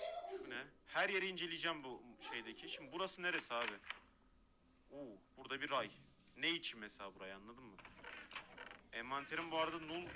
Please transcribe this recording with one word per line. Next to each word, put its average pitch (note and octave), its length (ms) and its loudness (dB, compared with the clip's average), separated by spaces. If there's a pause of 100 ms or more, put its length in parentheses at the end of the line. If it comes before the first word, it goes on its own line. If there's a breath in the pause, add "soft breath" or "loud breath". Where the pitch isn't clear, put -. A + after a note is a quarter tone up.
(380)
Şu - 120 -8
ne? B2+ 140 -4 (220)
Her F3+ 220 4
yeri F#3+ 180 2
inceleyeceğim E3 580 2
bu B2+ 180 -6 (300)
şeydeki. A#2 360 -6
Şimdi D3 240 -2
burası F3+ 300 8
neresi F3 320 4
abi? A#2 180 2 (1160)
Oo, C#3 160 -10 (300)
burada C3 240 -4
bir D3 100 -2
ray. A#2+ 200 2 (460)
Ne D3 140 4
için D#3+ 300 4
mesela G2+ 340 -2
burayı, F#2+ 220 -8
anladın A#2+ 280 -14
mı? G2+ 120 -14 (1160)
Envanterim C#3 580 -2
bu D#3+ 80 4
arada D#3+ 200 4
Null, D#3+ 380 -4